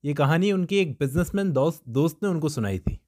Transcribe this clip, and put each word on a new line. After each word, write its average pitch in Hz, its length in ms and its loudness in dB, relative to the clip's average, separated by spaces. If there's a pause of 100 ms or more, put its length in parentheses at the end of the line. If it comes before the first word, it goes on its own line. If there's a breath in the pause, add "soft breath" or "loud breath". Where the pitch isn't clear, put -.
ये 147 100 -2
कहानी 156 380 2
उनके 190 280 0
एक 175 140 0
बिजनेसमैन 175 580 0
दोस्त, 147 360 0
दोस्त 139 360 0
ने 202 60 0
उनको 156 200 -2
सुनाई 101 300 -2
थी। - 280 -4